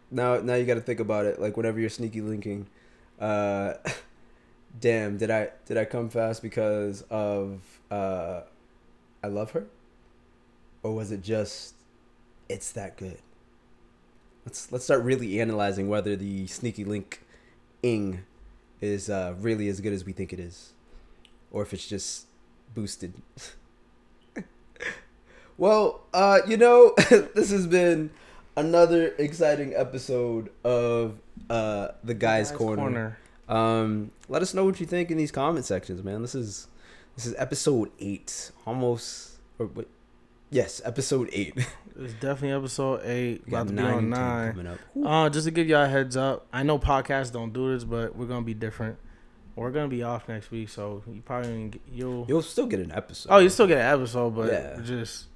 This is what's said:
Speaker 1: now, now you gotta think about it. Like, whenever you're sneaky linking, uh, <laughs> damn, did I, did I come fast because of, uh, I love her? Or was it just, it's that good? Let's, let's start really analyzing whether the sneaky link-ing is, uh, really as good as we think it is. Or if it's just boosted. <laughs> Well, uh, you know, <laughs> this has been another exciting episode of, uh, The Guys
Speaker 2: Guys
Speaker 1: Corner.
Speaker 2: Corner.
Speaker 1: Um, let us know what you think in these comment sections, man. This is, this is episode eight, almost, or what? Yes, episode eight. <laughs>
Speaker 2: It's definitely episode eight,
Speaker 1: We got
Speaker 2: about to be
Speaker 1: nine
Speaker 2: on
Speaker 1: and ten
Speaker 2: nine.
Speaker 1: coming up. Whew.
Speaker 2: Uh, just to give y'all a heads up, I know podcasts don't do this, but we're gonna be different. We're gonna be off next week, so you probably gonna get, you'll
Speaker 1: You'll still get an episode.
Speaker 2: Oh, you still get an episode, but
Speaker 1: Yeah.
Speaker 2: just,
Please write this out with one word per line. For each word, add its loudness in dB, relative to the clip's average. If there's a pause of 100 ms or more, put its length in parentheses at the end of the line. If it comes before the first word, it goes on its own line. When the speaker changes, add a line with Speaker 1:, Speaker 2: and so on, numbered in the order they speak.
Speaker 1:
now, 2
now -2
you 2
gotta 0
think -4
about 0
it. -2
Like, -2
whenever -2
you're -2
sneaky -8
linking, -6 (520)
uh, -2 (520)
<laughs> -20
damn, 0
did -2
I, 0 (160)
did -4
I 0
come -6
fast -2
because -2
of, -4 (280)
uh, -4 (840)
I -4
love -4
her? -4 (1160)
Or -4
was -6
it -8
just, -6 (760)
it's -10
that -12
good? -12 (1300)
Let's, -14
let's -6
start 2
really 0
analyzing 0
whether 0
the -6
sneaky -8
link-ing -6 (580)
is, -4
uh, -2
really -2
as -4
good -2
as -6
we -10
think -8
it -10
is. -16 (800)
Or -4
if -12
it's -10
just -8 (500)
boosted. -8 (240)
<laughs> -20 (1120)
Well, 4 (120)
uh, 8
you 2
know, 12
<laughs> 8
this 6
has 2
been 4 (480)
another 6
exciting 2
episode -2 (140)
of, 0 (320)
uh, -2 (140)
The -4
Guys 2
Speaker 2:
Guys -8
Speaker 1:
Corner. 0
Speaker 2:
Corner. -4 (300)
Speaker 1:
Um, 0 (160)
let 0
us -4
know 4
what 0
you -6
think -2
in -2
these 0
comment -2
sections, -6
man. -6
This -10
is, -8 (480)
this -10
is -6
episode 0
eight, -10 (140)
almost, -4 (260)
or -6
what? -12 (600)
Yes, -2
episode -2
eight. -4
<laughs> -2 (260)
Speaker 2:
It's -12
definitely -4
episode -4
eight, -4
Speaker 1:
We -10
got -2
Speaker 2:
about -6
to -4
be 0
Speaker 1:
nine 2
Speaker 2:
on 0
Speaker 1:
and 0
ten -2
Speaker 2:
nine. -2
Speaker 1:
coming -10
up. -10 (160)
Whew. -4
Speaker 2:
Uh, 4
just -2
to -2
give 0
y'all 6
a 4
heads 0
up, -2
I -2
know 2
podcasts 0
don't -6
do -2
this, -4
but -4
we're -8
gonna -6
be -4
different. -6 (600)
We're -6
gonna -2
be -4
off -6
next -10
week, -8
so -10
you -16
probably -6
gonna -8
get, -14 (100)
you'll -8
Speaker 1:
You'll 2
still -2
get -4
an -8
episode. -8
Speaker 2:
Oh, 10
you 10
still 4
get 6
an 4
episode, -2
but 0
Speaker 1:
Yeah. -4
Speaker 2:
just, -8 (100)